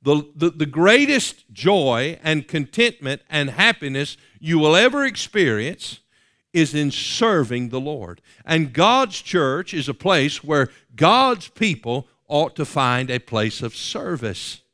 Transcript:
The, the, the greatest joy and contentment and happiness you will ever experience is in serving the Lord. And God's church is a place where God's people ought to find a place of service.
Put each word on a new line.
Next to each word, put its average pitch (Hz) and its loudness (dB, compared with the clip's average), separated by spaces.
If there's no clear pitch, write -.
The, 147 2
the, 160 0
the 156 -2
greatest 220 2
joy 135 0
and 156 -2
contentment 147 -4
and 147 -2
happiness 143 -2
you 165 0
will 151 6
ever 254 4
experience 156 -4
is 151 2
in 147 0
serving 131 -2
the 127 -6
Lord. 123 -12
And 160 0
God's 208 2
church 160 -2
is 143 -6
a 139 -6
place 156 0
where 143 0
God's 220 2
people 135 -4
ought 147 0
to 156 -4
find 127 0
a 123 -2
place 110 -2
of 117 -8
service. 160 -8